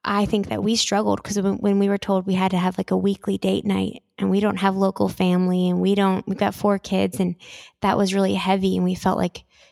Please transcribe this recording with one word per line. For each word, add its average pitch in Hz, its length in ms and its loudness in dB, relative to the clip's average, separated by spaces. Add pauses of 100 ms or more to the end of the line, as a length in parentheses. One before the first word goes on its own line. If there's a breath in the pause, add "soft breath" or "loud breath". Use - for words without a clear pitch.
I 202 220 0
think 202 220 0
that 214 140 -4
we 220 140 0
struggled 208 460 0
'cause 202 180 -6
when, 196 180 0
when 202 200 2
we 202 100 2
were 202 100 0
told 190 280 -2
we 196 80 0
had 185 160 2
to 185 80 0
have, 185 200 0
like, 185 120 -2
a 185 60 2
weekly 196 420 -2
date 190 260 0
night, 190 380 -2 (160)
and 196 120 0
we 196 100 2
don't 202 180 0
have 190 180 0
local 196 320 0
family, 180 600 2
and 180 120 0
we 190 140 2
don't, 196 320 0
we've 190 120 -4
got 202 160 0
four 202 240 0
kids, 190 420 -2
and 180 160 -2 (440 loud breath)
that 196 160 2
was 196 180 0
really 196 200 2
heavy, 190 420 0
and 180 80 0
we 180 100 0
felt 185 240 0
like, - 260 -4 (280 soft breath)